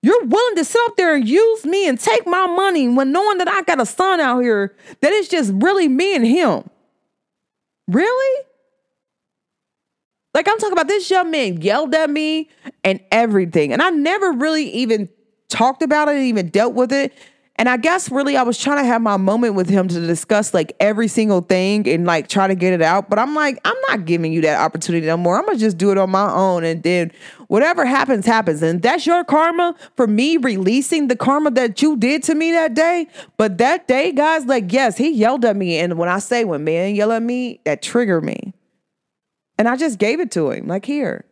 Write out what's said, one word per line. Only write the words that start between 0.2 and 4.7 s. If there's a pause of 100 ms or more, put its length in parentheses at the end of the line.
willing
to
sit
up
there
and
use
me
and
take
my
money
when
knowing
that
I
got
a
son
out
here (240)